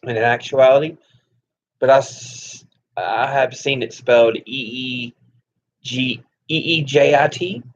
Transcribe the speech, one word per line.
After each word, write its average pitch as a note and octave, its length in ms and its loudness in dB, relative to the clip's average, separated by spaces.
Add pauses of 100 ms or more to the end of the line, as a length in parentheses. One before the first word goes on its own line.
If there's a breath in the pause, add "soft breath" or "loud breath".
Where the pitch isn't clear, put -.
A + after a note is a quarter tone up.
in A#2 140 -6
actuality, C3 800 2 (800)
but C3 120 0
I C3+ 80 8
s-, - 680 -8 (320)
I A2 340 -4
have C3+ 240 0
seen C3+ 280 -4
it A#2 100 -8
spelled A#2 440 4
E A2 100 -10
E B2 680 -10 (680)
G, B2+ 400 -6 (260)
E D#3 80 -4
E D#3+ 260 -2
J C#3+ 320 2
I C#3+ 140 4
T. F#3 340 -6 (140)